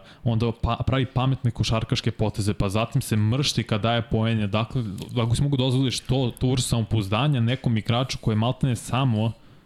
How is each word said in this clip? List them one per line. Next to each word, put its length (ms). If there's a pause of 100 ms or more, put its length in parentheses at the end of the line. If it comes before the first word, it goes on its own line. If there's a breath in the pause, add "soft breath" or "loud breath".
(240 loud breath)
onda 300
pa-, 240
pravi 280
pametne 460
košarkaške 600
poteze, 420
pa 160
zatim 320
se 160
mršti 460
kad 180
daje 200
poene. 460
Dakle, 360 (340)
ako 180
si 80
mogu 140
dozvoliš 420
to, 320
tu 200
vrstu 180
samopouzdanja 720
nekom 360
igraču 400
koji 160
je 40
maltene 380
samo, 560 (340 loud breath)